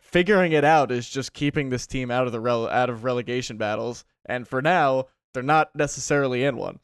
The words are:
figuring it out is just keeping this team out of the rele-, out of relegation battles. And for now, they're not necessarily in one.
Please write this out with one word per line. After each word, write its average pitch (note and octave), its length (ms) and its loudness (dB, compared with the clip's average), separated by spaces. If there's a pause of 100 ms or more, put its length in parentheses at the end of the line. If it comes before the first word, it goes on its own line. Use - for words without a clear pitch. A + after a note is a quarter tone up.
figuring F3+ 520 2
it D3 120 4
out C#3+ 280 4
is A#2+ 160 -4
just - 240 -8
keeping C#3+ 380 -2
this B2 160 -4
team B2+ 240 -6
out B2+ 160 0
of A#2+ 60 -6
the A#2 100 -6
rele-, A#2 280 0
out B2 200 2
of A2+ 140 -8
relegation B2 520 -4
battles. A2 480 -4 (220)
And B2 200 -6
for C3 140 -4
now, C#3 460 2 (260)
they're B2+ 100 -6
not D3+ 320 2
necessarily C#3 720 0
in C3 140 0
one. F2+ 260 -8